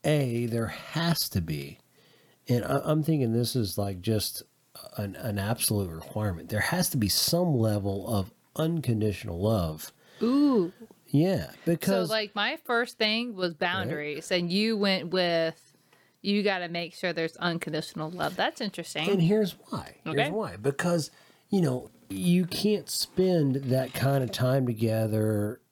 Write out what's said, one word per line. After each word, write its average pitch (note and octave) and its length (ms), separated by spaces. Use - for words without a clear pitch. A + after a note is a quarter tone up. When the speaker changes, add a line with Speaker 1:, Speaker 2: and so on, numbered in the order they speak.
Speaker 1:
A, C3 420
there A2+ 200
has - 640
to F#2+ 100
be, D2+ 380
and A#2+ 180
I, C#3 180
I'm D#3 180
thinking C#3+ 300
this A#2 240
is, G#2 220
like, G2 240
just G#2+ 400
an, G2+ 200
an G#2 220
absolute G2+ 520
requirement. F2 580
There G#2+ 120
has F3 300
to D3+ 60
be G#2+ 120
some E3+ 480
level G2+ 520
of G2 240
unconditional A2 840
love. F2 540
Speaker 2:
Ooh. B3 500
Speaker 1:
Yeah, D3+ 420
Speaker 2:
So, - 60
Speaker 1:
because F3 440
Speaker 2:
like, G#3+ 240
my A#3 300
first A#3+ 320
thing A3 400
was F3+ 140
Speaker 1:
Right. D#3 100
Speaker 2:
boundaries, E3 720
and F3 180
you G#3+ 280
went F#3+ 320
with, E3+ 640
"You G3+ 200
gotta F#3 260
make E3+ 260
sure F3 180
there's E3 240
unconditional E3 760
love." E3+ 240
That's A#3 280
interesting. F3 480
Speaker 1:
And G3 100
here's G3 320
why. - 360
Here's - 140
Speaker 2:
Okay. - 120
Speaker 1:
why. F#3+ 260
Because, C#3+ 540
you G3+ 100
know, B2+ 300
you F3+ 380
can't G3+ 420
spend E3+ 680
that C3 360
kind C3+ 320
of G#2 80
time B2+ 340
together A2 960